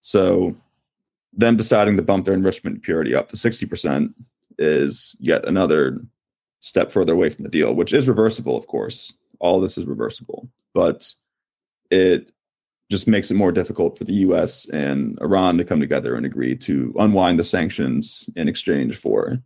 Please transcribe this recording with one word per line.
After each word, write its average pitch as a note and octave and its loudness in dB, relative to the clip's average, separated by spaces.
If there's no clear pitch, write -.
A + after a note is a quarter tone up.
So F#2 2
them A#2 4
deciding G#2 4
to F#2 0
bump F#2+ 0
their G2 2
enrichment F#2+ -2
purity D#2+ -2
up - -2
to - -14
sixty - -2
percent D2 -2
is C#2+ 0
yet - 0
another D2+ 2
step - -2
further F#2 2
away F2 2
from D2 -12
the - -10
deal, C2+ 0
which E2 0
is C3 2
reversible, G#2+ 0
of - -8
course. - -8
All F#2 2
this F#2+ -4
is - -6
reversible, - -8
but - 0
it F#2 4
just G2 -2
makes G#2 2
it F#2+ 0
more F#2+ 4
difficult - -2
for - -10
the - -6
U F#2+ 2
S - -2
and C#2 -4
Iran F#2 4
to F2 0
come E2+ 0
together C#2 0
and A#1+ -4
agree C2 -2
to C#2 -4
unwind F#2+ 4
the E2+ 2
sanctions - -4
in E2 -2
exchange C#2 -2
for - -2